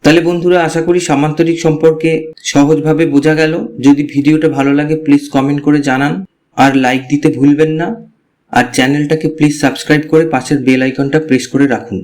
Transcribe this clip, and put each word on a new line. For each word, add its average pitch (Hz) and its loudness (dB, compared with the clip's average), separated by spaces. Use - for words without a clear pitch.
তাহলে 160 4
বন্ধুরা, 175 0
আশা 160 -4
করি 175 0
সামান্তরিক 160 0
সম্পর্কে 160 0
সহজভাবে 151 2
বোঝা 147 2
গেল। 156 0
যদি 139 4
ভিডিওটা 147 0
ভালো 139 0
লাগে, 151 0
প্লিজ 143 0
কমেন্ট 139 -2
করে 147 2
জানান, 139 -2
আর 135 4
লাইক 131 0
দিতে 147 0
ভুলবেন 147 2
না, 175 -4
আর 123 2
চ্যানেলটাকে 147 0
প্লিজ 147 0
সাবস্ক্রাইব 147 0
করে 160 4
পাশের 139 -2
বেল 131 2
আইকনটা 139 -2
প্রেস 143 0
করে 139 0
রাখুন। 107 -4